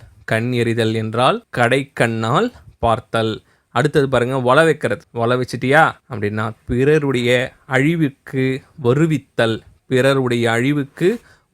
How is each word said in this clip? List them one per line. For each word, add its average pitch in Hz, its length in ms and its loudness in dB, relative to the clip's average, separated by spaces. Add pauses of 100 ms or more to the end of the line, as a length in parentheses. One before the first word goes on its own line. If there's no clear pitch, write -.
(260)
கண் 113 260 -2
எறிதல் 113 420 0
என்றால் 117 500 0 (140)
கடைக்கண்ணால் 123 920 0 (280)
பார்த்தல். 110 640 -2 (340)
அடுத்தது 139 320 2
பாருங்க, 127 340 0
ஒல 127 220 4
வைக்கிறது. 147 400 -2 (120)
ஒல 117 200 0
வச்சிட்டியா 127 480 0 (200)
அப்படின்னா, 107 420 -6 (180)
பிறருடைய 131 680 0 (380)
அழிவுக்கு 139 760 -2 (340)
வருவித்தல், 127 800 0 (300)
பிறருடைய 127 600 2
அழிவுக்கு 139 600 0 (440)